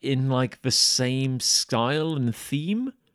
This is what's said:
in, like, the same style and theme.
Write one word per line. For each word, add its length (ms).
in, 280
like, 320
the 100
same 680
style 760
and 200
theme. 580